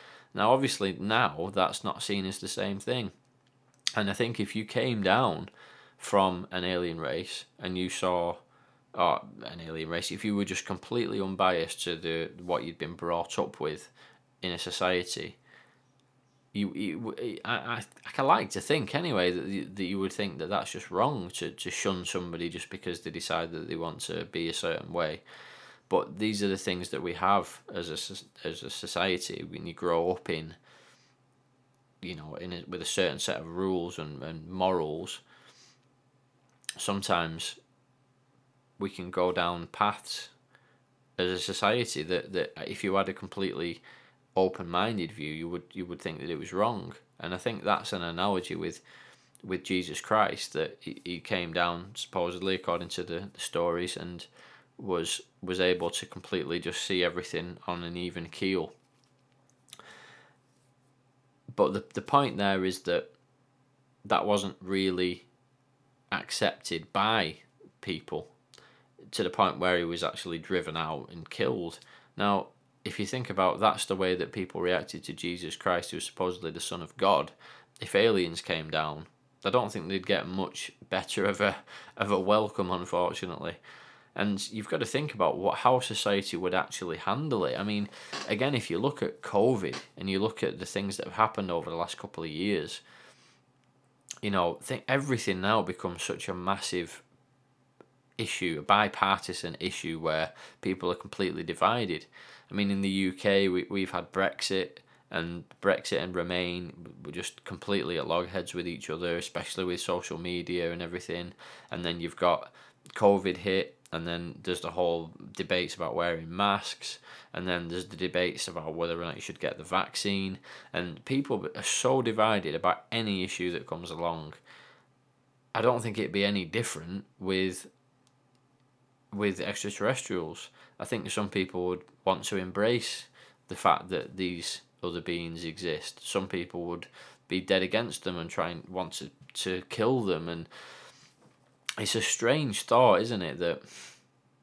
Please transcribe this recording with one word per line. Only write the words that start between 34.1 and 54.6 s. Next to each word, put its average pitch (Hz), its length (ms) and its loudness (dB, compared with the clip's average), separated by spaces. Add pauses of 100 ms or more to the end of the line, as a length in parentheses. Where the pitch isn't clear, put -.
and 80 260 -10
morals, 90 720 0 (1600)
sometimes 87 800 -2 (1200)
we 98 100 -2
can 90 220 -10
go 90 200 4
down 87 360 0
paths - 640 -2 (880)
as 92 120 2
a 92 100 0
society 104 640 2
that, 90 300 -2
that 87 180 0 (160)
if - 160 -8
you 95 120 2
had 95 120 4
a 95 60 -2
completely 85 680 -4 (540)
open-minded 92 760 2
view, 76 200 -6
you 80 160 -6
would, 85 240 -6
you 92 140 -6
would 87 160 -10
think 80 180 -6
that 80 100 -6
it 80 80 -4
was 78 140 -8
wrong. 92 420 0 (260)
And 87 140 -6
I 92 40 -2
think 113 260 -4
that's - 300 0
an 90 80 -2
analogy 90 540 0
with, 82 260 -6 (600)
with 95 220 -4
Jesus 85 380 0
Christ, - 520 2
that - 280 -2
he, - 240 -10
he 87 140 -6
came 87 340 -2
down, 87 400 0
supposedly, 92 640 -2
according 87 340 -2
to 85 140 -4
the, 85 280 -6
the - 80 -16
stories, 87 560 0
and 85 300 -10 (520)